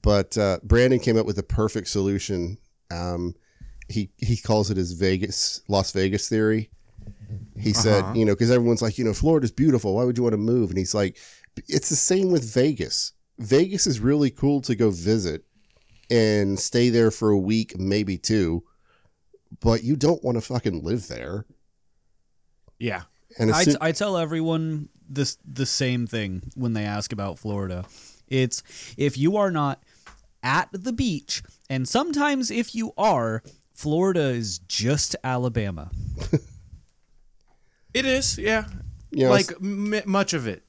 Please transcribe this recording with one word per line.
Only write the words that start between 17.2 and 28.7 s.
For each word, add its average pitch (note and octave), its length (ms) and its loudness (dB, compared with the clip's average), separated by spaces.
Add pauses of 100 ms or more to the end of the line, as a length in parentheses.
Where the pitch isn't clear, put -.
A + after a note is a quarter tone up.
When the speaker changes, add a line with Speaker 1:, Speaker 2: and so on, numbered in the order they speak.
Speaker 1:
a G2+ 100 6
week, G#2+ 400 0
maybe G2 380 0
two, E2+ 460 0 (1000)
but A2+ 220 2
you C3+ 120 0
don't D3 280 2
wanna A#2+ 180 0
fucking G2+ 420 -4
live G2+ 240 -4
there." C#2 380 -10 (1300)
Speaker 2:
Yeah. G2+ 240 -4 (360)
Speaker 1:
And A2 100 4
as D3 60 4
Speaker 3:
I, F3 80 4
Speaker 1:
soon C#3+ 120 4
Speaker 3:
t-, - 60 -10
I D#3+ 120 0
tell G3+ 240 -2
everyone D#3+ 720 -4 (200)
this, C#3 360 -4
the C3+ 200 -6
same B2 420 -2
thing G2 480 -6
when A#2+ 180 -4
they G#2+ 120 -4
ask G#2 260 -6
about G2 280 -8
Florida. F#2+ 460 -6 (420)
It's, C3 360 0 (340)